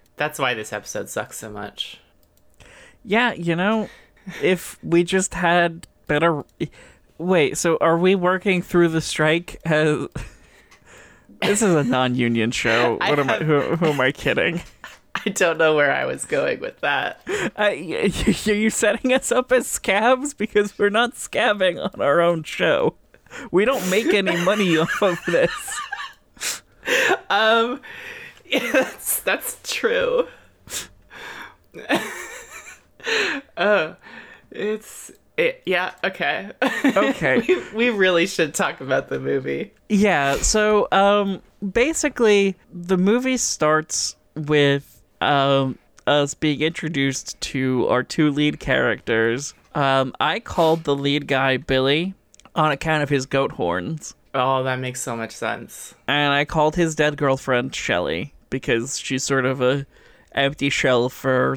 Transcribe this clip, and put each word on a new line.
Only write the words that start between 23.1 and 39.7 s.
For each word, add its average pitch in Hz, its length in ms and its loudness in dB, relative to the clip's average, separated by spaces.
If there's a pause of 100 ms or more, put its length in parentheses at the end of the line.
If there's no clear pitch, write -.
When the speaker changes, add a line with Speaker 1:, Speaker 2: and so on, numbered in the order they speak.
Speaker 2:
We 185 120 4
don't 220 260 0
make 220 240 2
any 190 300 2
money 190 340 2
<laughs> - 20 4
off - 220 -2
of 180 260 2
this. - 520 0 (1500)
Speaker 1:
Um, 226 500 2 (340)
<laughs> - 320 -20
yeah, - 280 -2
that's, - 480 -2
that's - 420 -4
true. - 640 0 (1500)
<laughs> - 140 -18 (1700)
Uh, 175 360 2 (560)
it's, - 600 -8 (260)
it, - 280 0
yeah, 180 260 -2 (120)
okay. 190 540 -4
<laughs> - 40 -6 (240)
Speaker 2:
Okay. 262 600 2
Speaker 1:
We, 339 180 2 (100)
we 240 160 2
really 185 380 4
should 156 260 -2
talk 160 280 -2
about 135 280 -2
the 135 100 -4
movie. 139 540 -4 (160)